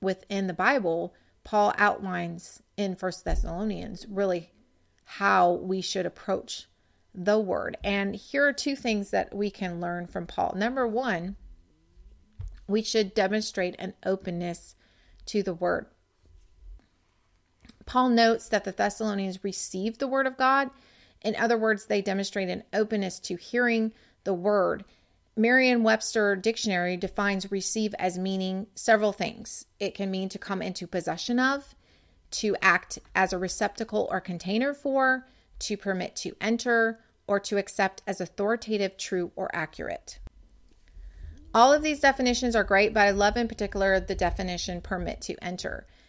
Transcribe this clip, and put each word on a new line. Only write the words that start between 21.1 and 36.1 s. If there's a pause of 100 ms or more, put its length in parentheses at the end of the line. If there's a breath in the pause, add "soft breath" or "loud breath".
In
other
words,
they
demonstrate
an (100)
openness
to
hearing (320 soft breath)
the
word. (520 soft breath)
Merriam-Webster
Dictionary
defines
receive
as
meaning
several
things. (140)
It
can
mean
to
come
into
possession
of, (560 soft breath)
to
act (160)
as
a
receptacle
or
container
for, (340 soft breath)
to
permit